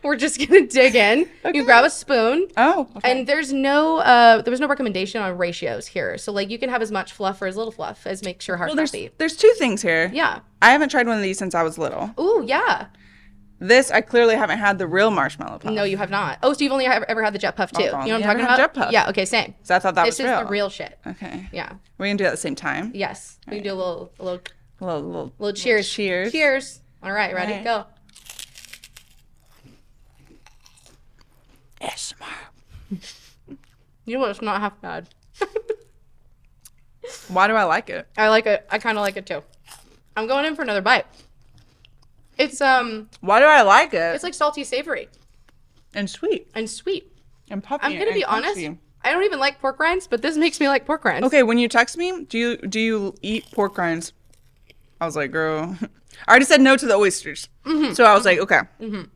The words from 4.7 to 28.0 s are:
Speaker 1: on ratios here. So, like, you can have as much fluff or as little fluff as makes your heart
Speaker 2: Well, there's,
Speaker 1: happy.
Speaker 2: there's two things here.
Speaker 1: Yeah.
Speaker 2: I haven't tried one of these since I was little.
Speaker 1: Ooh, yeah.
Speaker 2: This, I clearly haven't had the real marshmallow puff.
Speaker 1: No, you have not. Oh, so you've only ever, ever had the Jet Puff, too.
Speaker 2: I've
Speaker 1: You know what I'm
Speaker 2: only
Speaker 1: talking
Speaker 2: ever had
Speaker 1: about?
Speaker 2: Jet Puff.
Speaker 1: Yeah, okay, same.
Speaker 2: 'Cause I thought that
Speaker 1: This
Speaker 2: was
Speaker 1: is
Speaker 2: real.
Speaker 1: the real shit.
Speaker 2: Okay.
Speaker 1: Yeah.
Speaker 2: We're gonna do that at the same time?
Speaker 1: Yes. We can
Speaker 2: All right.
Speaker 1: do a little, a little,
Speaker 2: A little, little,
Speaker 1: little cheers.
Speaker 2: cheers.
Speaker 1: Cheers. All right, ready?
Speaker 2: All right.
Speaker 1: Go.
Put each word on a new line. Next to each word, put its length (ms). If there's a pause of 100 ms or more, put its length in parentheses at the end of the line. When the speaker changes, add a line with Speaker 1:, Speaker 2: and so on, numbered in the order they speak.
Speaker 1:
on 160
ratios 500
here. 300
So, 160
like, 160
you 100
can 120
have 100
as 100
much 220
fluff 300
or 40
as 120
little 140
fluff 340
as 180
makes 240
your 80
heart 140
Speaker 2:
Well, 60
there's, 160
Speaker 1:
happy. 260
Speaker 2:
there's 180
two 220
things 240
here. 320
Speaker 1:
Yeah. 240 (240)
Speaker 2:
I 80
haven't 180
tried 180
one 120
of 40
these 140
since 180
I 80
was 140
little. 420
Speaker 1:
Ooh, 280
yeah. 400 (760)
Speaker 2:
This, 280
I 100
clearly 360
haven't 220
had 200
the 80
real 240
marshmallow 480
puff. 160
Speaker 1:
No, 100
you 140
have 100
not. 340
Oh, 120
so 100
you've 80
only 140
ever, 240
ever 120
had 120
the 40
Jet 180
Puff, 160
too. 100
Speaker 2:
I've 20
Speaker 1:
You 60
know 80
what 80
I'm 60
Speaker 2:
only 100
Speaker 1:
talking 180
Speaker 2:
ever 80
had 60
Speaker 1:
about? 200
Speaker 2:
Jet 0 (100)
Puff. 80
Speaker 1:
Yeah, 180
okay, 160
same. 340
Speaker 2:
'Cause 100
I 80
thought 180
that 100
Speaker 1:
This 120
Speaker 2:
was 20
Speaker 1:
is 100
Speaker 2:
real. 100
Speaker 1:
the 60
real 240
shit. 360
Speaker 2:
Okay. 460
Speaker 1:
Yeah. 200 (260)
Speaker 2:
We're 80
gonna 100
do 80
that 40
at 40
the 60
same 160
time? 400
Speaker 1:
Yes. 460
We 40
can 80
Speaker 2:
All 60
right. 60
Speaker 1:
do 100
a 20
little, 420
a 60
little, 160 (400)
Speaker 2:
A 60
little, 160
little, 360
Speaker 1:
little 160
cheers. 360
Speaker 2:
cheers. 420
Speaker 1:
Cheers. 480 (220)
All 100
right, 220
ready? 180
Speaker 2:
All 60
right. 60
Speaker 1:
Go. 200 (4000)